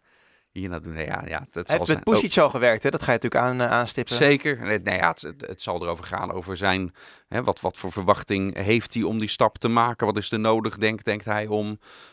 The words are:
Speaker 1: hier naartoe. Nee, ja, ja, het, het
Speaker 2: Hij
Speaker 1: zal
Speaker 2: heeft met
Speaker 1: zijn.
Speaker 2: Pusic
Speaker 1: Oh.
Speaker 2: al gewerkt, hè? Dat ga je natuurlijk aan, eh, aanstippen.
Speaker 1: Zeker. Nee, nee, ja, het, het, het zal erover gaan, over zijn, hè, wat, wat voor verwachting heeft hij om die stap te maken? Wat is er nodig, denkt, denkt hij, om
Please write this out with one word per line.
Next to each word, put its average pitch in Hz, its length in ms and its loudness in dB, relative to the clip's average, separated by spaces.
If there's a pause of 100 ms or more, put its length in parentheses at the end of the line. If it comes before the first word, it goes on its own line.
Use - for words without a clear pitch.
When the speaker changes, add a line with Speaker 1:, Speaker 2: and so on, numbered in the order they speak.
(520)
Speaker 1:
hier 95 180 -8
naartoe. 82 240 -10
Nee, 78 120 -6
ja, - 220 -6
ja, 78 120 -6
het, - 160 -16
het - 120 -6
Speaker 2:
Hij 160 100 2
Speaker 1:
zal - 0 -
Speaker 2:
heeft - 20 4
met - 80 -2
Speaker 1:
zijn. - 160 0
Speaker 2:
Pusic 214 340 4
Speaker 1:
Oh. 170 60 8
Speaker 2:
al 139 60 6
gewerkt, 117 340 2
hè? 139 60 2
Dat - 140 -4
ga - 80 0
je 117 100 2
natuurlijk 123 300 2
aan, 127 100 0
eh, 120 160 2
aanstippen. 120 380 -2
Speaker 1:
Zeker. 143 500 4
Nee, 104 140 0
nee, 90 180 -2
ja, - 120 2
het, - 120 -6
het, 110 260 -12
het - 140 -10
zal 87 200 -4
erover 85 240 -6
gaan, 92 260 -6
over 92 260 -6
zijn, 92 360 0 (340)
hè, 123 160 -4
wat, 98 180 -2
wat 95 160 -4
voor 92 140 -6
verwachting 98 640 0
heeft 104 360 0
hij 113 100 -2
om 107 160 0
die 107 100 -2
stap - 280 2
te - 100 -2
maken? 117 380 2
Wat 104 120 2
is 104 140 -4
er 110 80 0
nodig, 110 380 2
denkt, 110 280 -2
denkt 104 200 -2
hij, 107 220 -2
om 107 320 -2 (320)